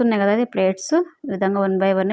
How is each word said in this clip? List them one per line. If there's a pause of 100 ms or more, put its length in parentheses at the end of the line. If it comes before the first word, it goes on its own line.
ఉన్నాయి
కదా,
అది
ప్లేట్స్ (300)
ఈ
విధంగా
one
by (100)
one